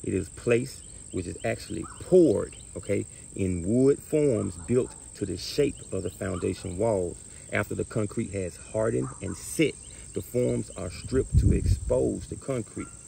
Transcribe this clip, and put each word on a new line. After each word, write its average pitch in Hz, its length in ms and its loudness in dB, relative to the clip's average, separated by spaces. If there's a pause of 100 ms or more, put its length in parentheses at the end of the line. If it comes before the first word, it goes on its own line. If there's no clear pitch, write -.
It 98 100 -2
is 92 160 0
placed, - 520 0 (300)
which 92 160 -4
is 87 180 -8
actually 113 400 -4 (160)
poured, 143 540 6 (200)
okay, 101 300 -2 (300)
in 90 320 0
wood 127 320 6
forms 117 560 2 (120)
built 120 260 2 (220)
to - 100 -4
the 90 120 -4
shape - 380 0 (160)
of 95 120 -2
the 90 60 -4
foundation 92 680 -4
walls. 98 400 0 (360)
After 104 220 -2
the 98 100 -2
concrete 110 460 -2
has 92 260 -4
hardened 117 520 0 (120)
and 92 140 -4
set, - 380 0 (400)
the - 80 -6
forms 123 500 0
are 90 180 -6
stripped - 500 0
to 104 140 6
expose 123 760 2
the - 80 -8
concrete. 110 520 -6 (200)